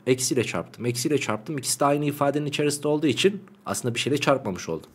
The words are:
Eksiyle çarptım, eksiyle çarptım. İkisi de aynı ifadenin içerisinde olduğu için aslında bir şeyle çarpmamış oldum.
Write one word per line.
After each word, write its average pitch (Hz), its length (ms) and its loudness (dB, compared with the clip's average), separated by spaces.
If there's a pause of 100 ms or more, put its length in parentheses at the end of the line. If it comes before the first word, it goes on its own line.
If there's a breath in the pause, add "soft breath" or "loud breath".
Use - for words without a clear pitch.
Eksiyle 127 380 2
çarptım, - 420 -6
eksiyle 127 320 0
çarptım. 113 400 -4
İkisi - 220 -2
de 147 40 2
aynı 147 200 2
ifadenin 143 420 0
içerisinde 147 420 -2
olduğu 151 180 2
için 185 360 2 (240)
aslında 120 280 -2
bir - 60 -4
şeyle 147 180 0
çarpmamış 127 500 0
oldum. 80 260 -6